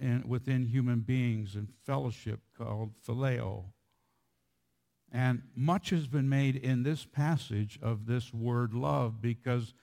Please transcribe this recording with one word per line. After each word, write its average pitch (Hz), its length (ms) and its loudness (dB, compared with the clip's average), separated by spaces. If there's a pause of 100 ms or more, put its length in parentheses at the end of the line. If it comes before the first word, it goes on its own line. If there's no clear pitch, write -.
in, 127 260 2
within 127 400 0
human 123 340 2
beings 110 540 0
and 104 140 -4 (160)
fellowship 123 560 -4 (160)
called 110 360 -6 (140)
phileo. 117 580 -2 (1500)
And 123 300 2 (120)
much 156 360 0
has 160 180 2
been 135 200 2
made 135 280 4
in 127 260 0
this 147 220 -2
passage 139 760 0
of 113 260 -2
this 120 280 -2
word 120 400 0
love 123 480 0
because 120 500 -2 (100)